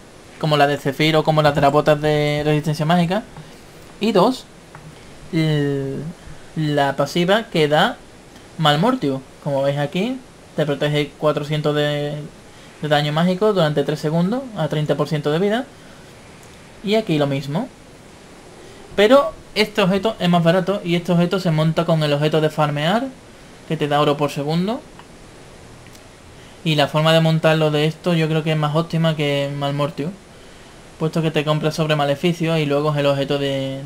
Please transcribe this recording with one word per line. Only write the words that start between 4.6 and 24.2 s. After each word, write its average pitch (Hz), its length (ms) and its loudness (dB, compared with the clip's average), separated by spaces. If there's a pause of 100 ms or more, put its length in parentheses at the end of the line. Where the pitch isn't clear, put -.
l-, 143 680 -2 (580)
la 143 400 0
pasiva 175 480 0
que 156 240 0
da 165 300 2 (600)
Malmortius. 151 640 0 (220)
Como 139 180 -2
veis 143 160 0
aquí, 214 420 -4 (360)
te 151 100 0
protege 147 540 -2
cuatrocientos 151 560 -2
de, 147 400 -2 (680)
de 151 60 -6
daño 147 260 0
mágico 185 400 2
durante 151 300 2
tres 151 160 -4
segundos 175 420 -2 (160)
a 156 100 -2
treinta 151 280 -2
por 147 120 -2
ciento 147 240 -2
de 156 60 0
vida. 208 280 0 (1160)
Y 202 120 0
aquí 190 240 0
lo 143 80 2
mismo. 139 420 -4 (1300)
Pero 233 380 4 (200)
este 208 300 0
objeto 196 360 0
es 180 80 0
más 175 160 4
barato 185 400 2
y 170 120 -2
este 175 160 -2
objeto 175 280 2
se 180 120 -2
monta 160 340 0
con 160 160 2
el 147 120 0
objeto 156 280 2
de 156 80 2
farmear, 151 540 0 (640)
que 160 100 -4
te 151 100 -2
da 147 140 2
oro 147 160 2
por 143 140 -2